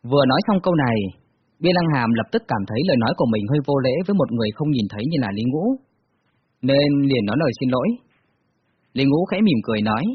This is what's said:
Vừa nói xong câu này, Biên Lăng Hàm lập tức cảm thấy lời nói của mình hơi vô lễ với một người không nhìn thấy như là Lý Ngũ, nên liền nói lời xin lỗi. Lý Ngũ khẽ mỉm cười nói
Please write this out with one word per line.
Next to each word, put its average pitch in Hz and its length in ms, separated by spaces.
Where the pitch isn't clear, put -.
Vừa 143 180
nói 139 180
xong 202 160
câu 180 120
này, 123 240
Biên 175 120
Lăng 170 200
Hàm 120 180
lập 110 200
tức 233 160
cảm 110 200
thấy 107 200
lời 147 120
nói 117 160
của 131 160
mình 104 180
hơi 147 160
vô 143 120
lễ 127 160
với 202 80
một 131 180
người 113 220
không 151 160
nhìn 120 200
thấy 104 200
như 165 100
là 104 120
Lý 104 140
Ngũ, 151 180
nên 139 260
liền 120 160
nói 107 140
lời 139 200
xin 127 100
lỗi. 127 180
Lý 135 120
Ngũ 147 200
khẽ 185 160
mỉm 170 220
cười 110 200
nói 110 220